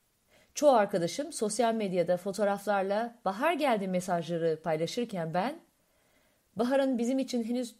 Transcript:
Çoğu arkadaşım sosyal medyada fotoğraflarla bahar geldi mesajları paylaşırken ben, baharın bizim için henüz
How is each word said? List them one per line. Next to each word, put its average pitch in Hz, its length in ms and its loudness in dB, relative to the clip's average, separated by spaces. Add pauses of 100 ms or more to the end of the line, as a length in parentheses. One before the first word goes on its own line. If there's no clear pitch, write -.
(540)
Çoğu 294 160 6
arkadaşım 208 640 2
sosyal 226 420 0
medyada 180 420 0
fotoğraflarla 202 1080 -2
bahar 220 280 0
geldi 240 360 0
mesajları 170 720 -2
paylaşırken 165 720 -4
ben, 247 260 -2 (960)
baharın 269 420 2
bizim 240 200 0
için 254 260 -2
henüz 240 360 -4